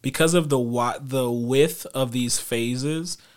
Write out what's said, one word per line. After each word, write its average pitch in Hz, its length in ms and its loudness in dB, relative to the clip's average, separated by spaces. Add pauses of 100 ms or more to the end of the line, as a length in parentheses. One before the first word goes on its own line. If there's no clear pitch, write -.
Because 165 320 2
of 160 160 4
the 139 80 4
wa-, 120 420 0
the 131 300 -2
width 127 640 2
of 131 180 -2
these 123 260 0
phases, 131 800 -4 (180)